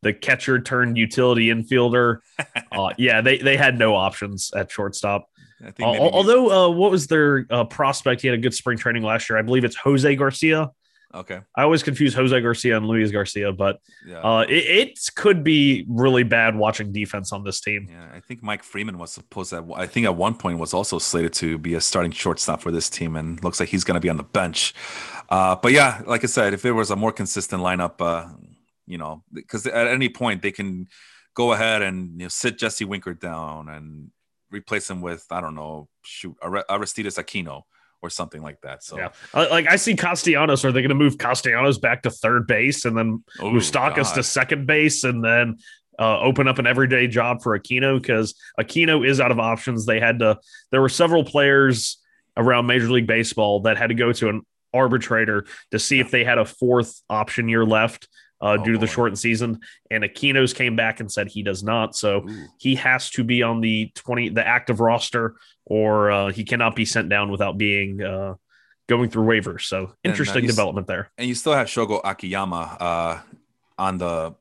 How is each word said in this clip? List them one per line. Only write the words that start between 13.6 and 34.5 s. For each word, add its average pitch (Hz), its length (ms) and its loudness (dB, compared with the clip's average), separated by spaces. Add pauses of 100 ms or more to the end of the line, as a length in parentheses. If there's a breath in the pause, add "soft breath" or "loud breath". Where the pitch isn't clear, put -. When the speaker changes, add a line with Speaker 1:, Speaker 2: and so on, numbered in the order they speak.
Speaker 2:
Yeah. 87 140 -16
Speaker 1:
uh, 110 220 2
it, 113 100 0 (460)
it - 20 -18 (160)
could 196 260 4
be 143 460 4
really 123 360 4
bad 113 340 2
watching 107 340 -2
defense 101 400 -6
on 101 140 -10
this 98 160 -8
team. 104 280 -6
Speaker 2:
Yeah, 85 240 -20
I 85 60 -18
think 117 240 -18
Mike 104 200 -6
Freeman 101 340 -10
was 85 160 -14
supposed - 380 -12
to, 85 220 -10
I 90 140 -6
think 117 180 0
at 92 120 2
one 101 160 0
point 85 260 -4
was 82 140 -6
also 90 260 -2
slated 82 340 -2
to 80 240 -2
be 82 180 -4
a 80 60 -2
starting 87 300 0
shortstop 82 500 -4
for 85 100 -6
this 82 180 -2
team, 80 260 -6
and 82 260 -8
looks 87 200 -4
like 85 80 -4
he's 92 160 -2
gonna 87 160 0
be 90 80 -2
on 82 80 -2
the 73 60 -8
bench. - 500 -2 (560 loud breath)
Uh, 92 260 4
but 120 160 2
yeah, 131 340 6
like 117 200 -2
I - 20 0
said, 104 260 2
if 101 120 -6
it 123 80 2
was 107 180 0
a 98 60 -2
more 107 160 0
consistent 95 500 -6
lineup, 90 380 -2
uh, 85 260 -2 (580)
you 90 120 -14
know, 78 260 -14 (240)
'cause 107 180 -10
at 117 220 0
any 127 220 0
point 107 320 -4
they 101 100 -2
can 92 360 -8 (460 soft breath)
go 120 180 2
ahead 110 300 0
and, 92 360 -6
you 90 60 -12
know, 87 60 -12
sit 120 280 -4
Jesse 110 280 -4
Winker 95 280 -10
down 80 540 -12
and 76 420 -18 (420)